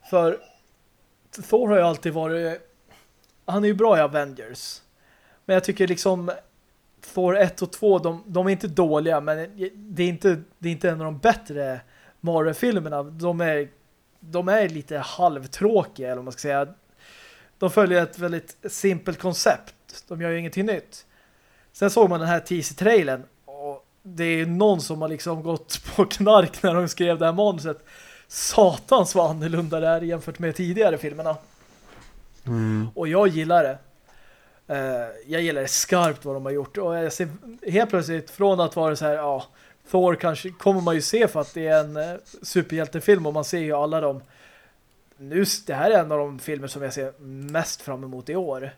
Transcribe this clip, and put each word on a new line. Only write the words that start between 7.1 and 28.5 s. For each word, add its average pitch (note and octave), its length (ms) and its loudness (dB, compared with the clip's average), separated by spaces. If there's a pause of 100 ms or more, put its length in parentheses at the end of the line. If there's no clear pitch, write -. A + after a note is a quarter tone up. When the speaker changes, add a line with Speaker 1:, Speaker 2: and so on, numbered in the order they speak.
Speaker 1:
Thor F3+ 240 2
ett F3+ 240 2
och F3 100 -6
två, G3 280 4
de, E3 260 -4
de F#3 220 -2
är G3 40 2
inte F#3 160 -2
dåliga, D#3 540 2
men D#3 160 -2 (380)
det G#3 280 -6
är F3 40 0
inte, F3 340 0 (160)
det E3+ 120 -8
är - 20 -4
inte E3 180 -2
en D#3+ 120 -4
av D#3 40 -6
de D#3 120 -8
bättre C#3 640 0 (380)
Marvel-filmerna. D#3+ 840 0
De E3 380 -4
är, D3 280 0 (500)
de F3 280 -6
är G3+ 220 2
lite D#3 280 -8
halvtråkiga, D3+ 1120 0
eller B2+ 80 -4
vad B2 100 -10
man C3 80 -12
ska - 60 -18
säga. C#3+ 280 -2 (920)
De F#3 140 -2
följer F3+ 320 4
ett E3 160 -8
väldigt E3+ 380 -6 (120)
simpelt F3+ 500 -2
koncept. - 540 0 (340)
De E3 140 -10
gör E3+ 80 -4
ju E3+ 100 -2
ingenting E3+ 260 -4
nytt. G3 400 -6 (680)
Sen G3+ 160 2
såg G3 200 6
man F3 100 -2
den E3 100 -4
här E3+ 100 2
teaser-trailern, E3 840 0 (220)
och C#3+ 400 -14 (180)
det E3+ 200 -8
är E3 140 0
ju E3 80 0
någon F3+ 360 2
som D#3 200 -6
har D#3 80 -4
liksom D#3+ 340 -6
gått - 420 -6
<laughs> - 100 -12
på G3 100 6
knark G3+ 580 4
när F3+ 120 2
de F3 120 0
skrev E3+ 320 0
det E3+ 60 2
här E3 80 2
manuset. E3+ 520 -2 (420)
Satans F#3+ 880 4